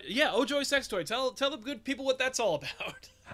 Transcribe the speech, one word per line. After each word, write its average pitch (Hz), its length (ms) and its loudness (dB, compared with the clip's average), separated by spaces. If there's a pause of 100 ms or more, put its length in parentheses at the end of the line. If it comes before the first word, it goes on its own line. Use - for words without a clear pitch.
yeah, 226 260 2
Oh 226 120 4
Joy 277 200 0
Sex 269 240 2
Toy. 185 160 -2
Tell, 254 280 0
tell 277 180 0
the 311 60 -4
good 226 280 -8
people 269 200 -4
what 262 140 2
that's 254 220 2
all 196 160 4
about. - 580 -10
<laughs> - 40 -20 (160)